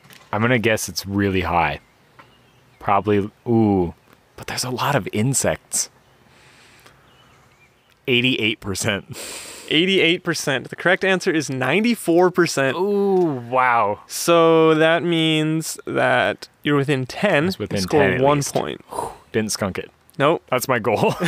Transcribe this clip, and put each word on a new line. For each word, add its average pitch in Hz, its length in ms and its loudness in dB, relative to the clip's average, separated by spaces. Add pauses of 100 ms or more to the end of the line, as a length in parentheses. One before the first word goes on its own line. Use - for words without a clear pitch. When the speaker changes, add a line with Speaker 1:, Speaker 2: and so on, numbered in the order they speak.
(320)
Speaker 1:
I'm 104 80 -2
gonna 120 180 2
guess 110 300 0
it's - 180 -10
really 98 360 0
high. 85 380 0 (1000)
Probably, 101 520 0 (160)
ooh, 101 480 2 (420)
but - 100 -16
there's - 180 -8
a 127 60 -8
lot 127 240 -4
of 110 180 -2
insects. 107 800 -2 (2250)
Eighty-eight 120 520 0
percent. 101 560 -4 (520)
Speaker 2:
Eighty-eight 170 560 2
percent. 143 460 -4
The - 60 -14
correct 180 280 0
answer 185 260 0
is 147 200 -2
ninety-four 175 800 2
percent. 139 460 0
Speaker 1:
Ooh, 196 480 0 (260)
wow. 120 560 2
Speaker 2:
So 165 680 4
that 160 280 2
means 160 840 -2
that 127 600 0 (140)
you're 147 140 0
within 139 300 0
ten. 180 420 0
Speaker 1:
It's 190 100 -6
within 104 180 -6
Speaker 2:
You 98 60 -2
score 95 180 2
Speaker 1:
ten 95 140 4
at - 60 -2
Speaker 2:
one 143 180 4
Speaker 1:
least. - 160 -6
Speaker 2:
point. - 260 -4 (100)
Speaker 1:
Whew, - 200 -8 (220)
didn't 110 200 -2
skunk 95 260 -4
it. - 120 -10 (280)
Speaker 2:
Nope. 147 320 0
Speaker 1:
That's 127 180 -2
my 123 100 2
goal. 120 360 0 (140)